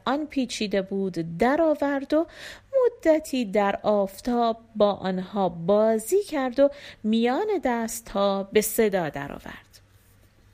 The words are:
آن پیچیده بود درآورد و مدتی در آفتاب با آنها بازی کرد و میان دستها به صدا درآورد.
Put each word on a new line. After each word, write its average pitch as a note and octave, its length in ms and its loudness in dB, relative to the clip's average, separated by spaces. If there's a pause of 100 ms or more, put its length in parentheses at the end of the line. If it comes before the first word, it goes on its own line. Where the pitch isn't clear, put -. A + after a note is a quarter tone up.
آن D4 200 -2
پیچیده A3 560 -2
بود F#3 560 -4
درآورد C#4+ 760 0
و D#4+ 140 4 (460)
مدتی D#4+ 720 2
در G3+ 380 0
آفتاب A3 760 0 (180)
با G#3 180 4
آنها F#3 560 -2
بازی G#3+ 760 2
کرد C4 360 -2
و C#4 100 6 (340)
میان A#3+ 440 2 (160)
دستها G3+ 800 -2
به G#3 180 2
صدا G3 480 0
درآورد. - 720 -12 (760)